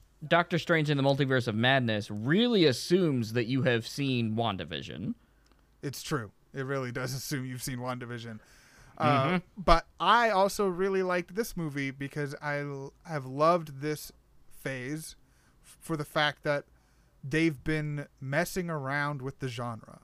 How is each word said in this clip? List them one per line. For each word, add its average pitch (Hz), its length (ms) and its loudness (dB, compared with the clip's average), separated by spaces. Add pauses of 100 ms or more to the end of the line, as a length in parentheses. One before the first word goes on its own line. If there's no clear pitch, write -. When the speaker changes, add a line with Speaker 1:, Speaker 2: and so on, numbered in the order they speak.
(260)
Speaker 1:
Doctor 170 320 4
Strange 156 320 2
in 143 80 2
the 135 60 2
Multiverse 135 440 2
of 104 80 -2
Madness 117 540 2
really 170 560 4
assumes 131 680 2
that 120 120 0
you 127 180 0
have 120 220 2
seen 123 500 -2
WandaVision. 95 800 -4 (680)
Speaker 2:
It's 139 180 -8
true. 117 300 -6 (220)
It 139 120 -8
really 131 260 -4
does 127 220 -6
<laughs> - 20 -6
assume 131 300 -6
you've 127 180 -10
seen 127 160 -6
WandaVision. 120 600 -8 (580)
Uh, 143 300 4
Speaker 1:
Mm-hmm. 180 340 -2
Speaker 2:
but 165 240 6 (140)
I 220 300 6
also 196 400 2
really 185 340 0
liked 180 320 -2
this 220 220 -4
movie 139 340 -4
because 139 500 -6
I 143 200 -4
l-, 139 320 -10 (100)
have 151 220 -6
loved 147 560 2
this 151 320 -6 (360)
phase 135 680 -8 (440)
f-, - 200 -20
for 165 160 -4
the 147 80 -6
fact 147 380 0
that 147 200 0 (580)
they've 151 400 2
been 151 460 -2 (140)
messing 165 480 -2
around 143 520 -4
with 135 180 -8
the 135 100 -4
genre. 120 540 -10